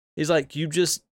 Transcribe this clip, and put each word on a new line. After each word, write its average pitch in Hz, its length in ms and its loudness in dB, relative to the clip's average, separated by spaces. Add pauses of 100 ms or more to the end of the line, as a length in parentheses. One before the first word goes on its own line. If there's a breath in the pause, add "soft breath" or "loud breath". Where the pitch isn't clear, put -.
(160)
He's 156 140 -2
like, 156 260 0
"You 160 120 -2
just, 165 340 0 (140)